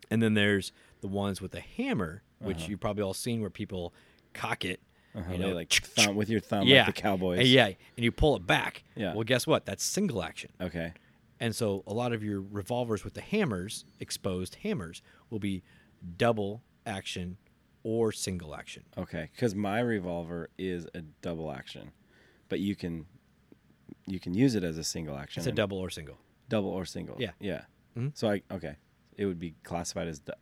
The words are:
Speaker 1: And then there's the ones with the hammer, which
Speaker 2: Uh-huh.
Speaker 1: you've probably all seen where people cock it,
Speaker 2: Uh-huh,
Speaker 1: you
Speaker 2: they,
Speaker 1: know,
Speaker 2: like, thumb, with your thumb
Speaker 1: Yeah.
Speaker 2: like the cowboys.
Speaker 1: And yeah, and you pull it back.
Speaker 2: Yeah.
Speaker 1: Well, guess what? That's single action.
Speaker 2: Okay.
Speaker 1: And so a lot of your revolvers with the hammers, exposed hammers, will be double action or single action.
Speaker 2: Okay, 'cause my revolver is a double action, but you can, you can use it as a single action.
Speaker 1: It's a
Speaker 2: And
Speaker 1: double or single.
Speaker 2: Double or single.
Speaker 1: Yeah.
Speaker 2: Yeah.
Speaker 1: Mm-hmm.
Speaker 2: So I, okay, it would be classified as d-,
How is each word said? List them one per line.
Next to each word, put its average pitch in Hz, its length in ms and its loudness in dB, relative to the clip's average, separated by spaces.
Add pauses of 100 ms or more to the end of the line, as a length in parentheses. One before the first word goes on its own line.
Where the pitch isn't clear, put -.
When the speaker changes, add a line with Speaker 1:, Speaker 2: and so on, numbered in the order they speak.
(100)
Speaker 1:
And 113 120 4
then 110 120 6
there's 101 380 6 (280)
the 101 80 -6
ones 101 320 -2
with 92 120 -8
the 95 80 -8
hammer, 117 640 -4 (160)
which 95 200 -4
Speaker 2:
Uh-huh. 82 120 -4
Speaker 1:
you've 98 100 -4
probably 104 220 0
all 95 120 0
seen 117 260 -2
where 101 100 -2
people 90 420 -6 (420)
cock 113 300 -4
it, 92 160 -4 (340)
Speaker 2:
Uh-huh, 90 180 -6
Speaker 1:
you 90 60 -2
Speaker 2:
they, 92 60 0
Speaker 1:
know, 95 100 0
Speaker 2:
like, 82 180 -4
thumb, 104 440 4
with 104 120 2
your 110 120 2
thumb 101 260 0
Speaker 1:
Yeah. 127 200 10
Speaker 2:
like 101 100 2
the - 60 -6
cowboys. 92 380 2
Speaker 1:
And 127 80 8
yeah, 127 180 10
and - 380 -4
you 117 80 4
pull 147 240 4
it 87 100 -8
back. - 360 0 (120)
Speaker 2:
Yeah. 92 200 0
Speaker 1:
Well, 110 100 0
guess 123 220 2
what? 143 180 4
That's 101 200 -4
single 156 380 0
action. - 380 -8
Speaker 2:
Okay. 85 320 -4 (460)
Speaker 1:
And 110 160 0
so 101 320 0
a 101 60 -6
lot 120 220 0
of 110 100 -2
your 101 160 0
revolvers 104 640 -2
with 101 100 -8
the 104 60 -10
hammers, 110 640 0 (160)
exposed 92 560 -4
hammers, 107 460 -4 (260)
will 113 100 -4
be 98 240 -2 (540)
double 110 460 2 (240)
action 92 500 -6 (460)
or 113 280 2
single 85 440 -6
action. - 300 -14 (120)
Speaker 2:
Okay, 82 400 -6
'cause 113 180 0
my 101 260 0
revolver 87 760 -2
is 90 380 -4
a 87 80 -8 (180)
double 80 320 -4
action, - 400 -12 (560)
but 92 100 -2
you 101 160 0
can, 85 300 -4 (1040)
you 92 120 -4
can 87 160 -6
use 123 200 6
it 95 100 2
as 80 140 -2
a 78 60 -4
single 76 320 -6
action. 73 240 -10
Speaker 1:
It's 85 60 -4
a 165 40 2
Speaker 2:
And - 60 -2
Speaker 1:
double 101 220 0
or 92 120 -4
single. 80 280 -12 (300)
Speaker 2:
Double 104 220 0
or 92 160 -2
single. - 340 -8
Speaker 1:
Yeah. 101 180 -4
Speaker 2:
Yeah. 90 260 -4 (320)
Speaker 1:
Mm-hmm. 120 180 -2
Speaker 2:
So 110 160 0
I, 101 200 0
okay, 82 260 -8 (400)
it 101 100 0
would 90 120 -2
be 82 240 -6
classified 85 460 -4
as 76 120 -8
d-, - 220 -10